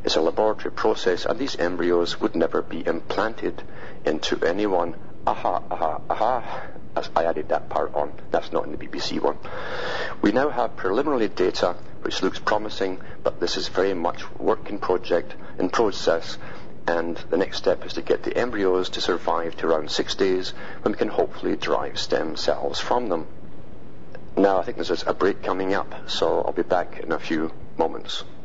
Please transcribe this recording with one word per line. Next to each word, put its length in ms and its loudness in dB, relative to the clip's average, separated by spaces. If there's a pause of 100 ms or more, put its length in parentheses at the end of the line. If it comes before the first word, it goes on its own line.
It's 120 2
a 60 4
laboratory 500 2
process, 540 2
and 140 0
these 180 -4
embryos 640 2
would 140 2
never 260 2
be 240 -4
implanted 760 -2 (420)
into 400 0
anyone." 480 2 (320)
Aha, 460 0
aha, 300 0 (100)
aha. 500 0 (340)
As 200 -2
I 100 4
added 240 0
that 200 0
part 260 0
on. 160 0 (200)
That's 200 0
not 140 0
in 60 -6
the 60 -4
B 100 -4
B 120 -4
C 200 -2
one. 180 2 (840)
"We 100 6
now 180 4
have 260 0
preliminary 520 2
data 480 2 (260)
which 220 -2
looks 160 2
promising, 580 0 (260)
but 180 0
this 160 0
is 100 -2
very 260 2
much 300 0 (160)
work 300 0
in 100 -4
project, 560 0 (240)
in 100 2
process, 680 2 (500)
and 300 0 (120)
the 60 2
next 220 2
step 280 2
is 80 -6
to 80 -4
get 220 0
the 140 -2
embryos 520 2
to 120 -4
survive 560 0
to 100 -2
around 240 2
six 240 0
days 380 2 (280)
when 120 0
we 40 -4
can 120 2
hopefully 480 0
derive 420 0
stem 380 0
cells 420 0
from 300 0
them." 180 0 (1080)
Now, 240 6
I 40 0
think 140 -4
there's 280 0
a 80 2
break 300 2
coming 300 0
up, 200 -2 (140)
so 340 2
I'll 120 -2
be 100 0
back 360 0
in 120 -4
a 80 0
few 320 0 (260)
moments. 460 -2 (220)